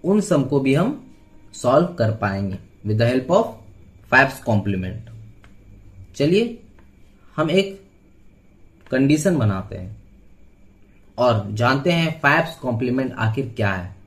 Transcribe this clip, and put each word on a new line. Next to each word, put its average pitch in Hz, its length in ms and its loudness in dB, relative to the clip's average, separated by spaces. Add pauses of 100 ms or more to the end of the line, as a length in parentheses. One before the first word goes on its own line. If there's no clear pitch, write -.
उन 202 160 4
sum 147 240 2
को 139 160 0
भी 135 140 2
हम 220 200 2 (600)
solve 143 320 4 (120)
कर 110 220 0
पाएंगे 98 380 -4 (280)
with 107 140 0
the 117 100 4
help 131 260 -2
of - 160 0 (600)
fives 135 360 4
complement। 98 640 -2 (1000)
चलिए 202 440 0 (800)
हम 156 140 0
एक 196 280 0 (1120)
condition 151 480 2
बनाते 101 380 -2
हैं 92 200 -12 (1200)
और 117 340 2
जानते 135 400 0
हैं 160 280 0
फाइव्स 156 380 2
complement 123 540 -2
आखिर 113 440 -4
क्या 98 180 -2
है। 90 200 -10 (120)